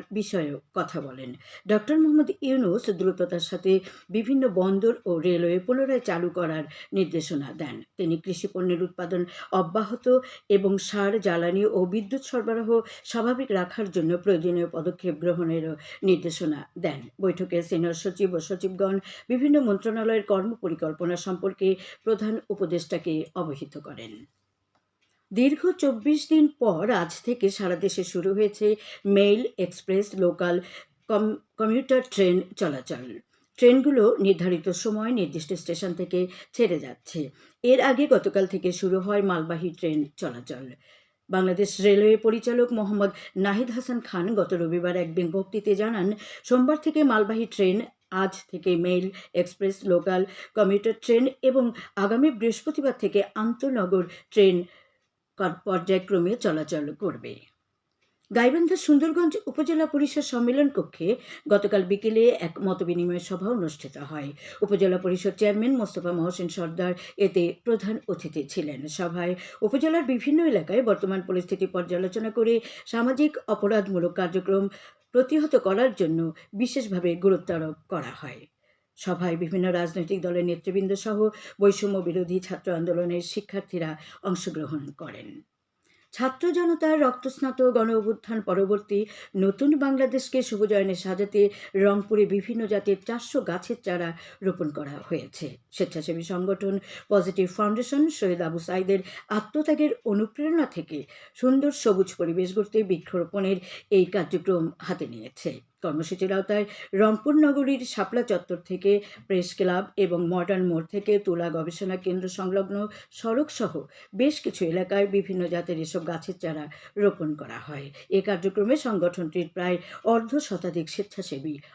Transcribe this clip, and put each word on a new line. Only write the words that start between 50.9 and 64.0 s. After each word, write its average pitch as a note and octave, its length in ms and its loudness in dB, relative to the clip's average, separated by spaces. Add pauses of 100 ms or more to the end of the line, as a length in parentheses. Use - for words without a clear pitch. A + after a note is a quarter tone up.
ট্রেন B3 280 4 (140)
এবং B3+ 300 4 (240)
আগামী A3+ 340 4
বৃহস্পতিবার A#3+ 680 -2
থেকে G3+ 240 2 (120)
আন্তনগর A3 720 0 (260)
ট্রেন F#3+ 320 6 (760)
কর-, F3+ 260 -4
পর্যায়ক্রমে F#3 720 0
চলাচল D3+ 580 -2
করবে। A#2+ 400 -8 (1000)
গাইবান্ধার D#4 400 4
সুন্দরগঞ্জ D#4+ 600 4 (100)
উপজেলা D#4 400 0
পরিষদ D4 340 0
সম্মেলন C4 480 2
কক্ষে G3+ 480 -2 (320)
গতকাল G3+ 340 4
বিকেলে A3 460 4
এক E3+ 320 0
মতবিনিময় F3 580 -2
সভা F#3 300 -6
অনুষ্ঠিত D#3+ 500 -6
হয়। C#3+ 340 -10 (300)